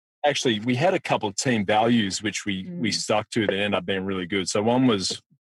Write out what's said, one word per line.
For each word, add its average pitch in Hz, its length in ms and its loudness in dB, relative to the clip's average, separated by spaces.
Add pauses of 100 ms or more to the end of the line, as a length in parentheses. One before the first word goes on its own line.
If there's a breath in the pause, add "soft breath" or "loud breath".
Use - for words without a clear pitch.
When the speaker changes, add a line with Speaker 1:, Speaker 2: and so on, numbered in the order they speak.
(260)
Speaker 1:
actually, 131 360 0
we 123 140 -2
had 180 200 2
a 170 40 -2
couple 110 300 -2
of 95 60 -8
team 113 280 0
values 107 600 2
which 104 220 -4
we, 95 260 -6
we 170 180 -2
Speaker 2:
Mm. 98 60 -2
Speaker 1:
stuck 107 360 -2
to 110 140 0
that 98 80 0
ended 101 220 0
up 92 100 -2
being 95 200 -2
really 95 200 -2
good. 90 240 -2
So 104 140 0
one 127 240 4
was 101 340 0 (200)